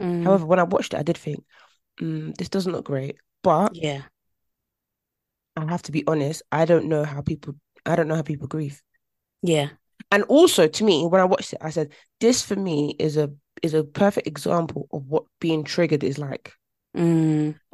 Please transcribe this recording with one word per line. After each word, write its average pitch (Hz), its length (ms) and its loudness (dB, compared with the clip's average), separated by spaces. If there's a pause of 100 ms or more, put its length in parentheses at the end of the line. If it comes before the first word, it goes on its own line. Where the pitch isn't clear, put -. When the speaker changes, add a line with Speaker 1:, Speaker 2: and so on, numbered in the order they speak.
Speaker 1:
Mm. 175 240 -2
Speaker 2:
However, 185 220 4
when 180 120 4
I 175 60 4
watched - 300 -2
it, - 40 -4
I 147 40 -4
did 165 160 -2
think, - 260 -10 (560)
"Mm, 156 360 -6
this 185 120 -8
doesn't 185 240 -4
look - 140 -8
great." 139 300 -6 (260)
But 185 320 2
Speaker 1:
Yeah. 147 280 -6 (1500)
Speaker 2:
I 156 140 -6
have 175 120 -4
to 147 100 -14
be 151 140 -2
honest, 151 360 -2 (100)
I 156 120 2
don't 165 220 4
know 151 180 0
how 143 180 -8
people, 147 320 -6 (300)
I 131 120 0
don't 156 120 0
know 156 80 -2
how 160 60 -2
people 143 260 -8
grieve. 143 340 -8 (600)
Speaker 1:
Yeah. 151 280 2 (400)
Speaker 2:
And 202 140 4
also, 294 420 6
to 156 180 -2
me, 170 220 4
when 180 140 4
I 185 40 6
watched - 280 -2
it, - 80 -12
I 160 100 -8
said, 151 220 -4 (280)
"This 240 220 4
for 196 140 -4
me 156 420 -2
is 156 180 0
a, 147 140 0 (320)
is 160 120 -2
a 156 100 2
perfect 202 420 0
example 165 680 -4
of 139 140 -10
what 151 180 -2 (160)
being 160 240 0
triggered 156 380 0
is 139 160 -4
like." 139 340 -12 (440)
Speaker 1:
Mm. 156 580 2 (180)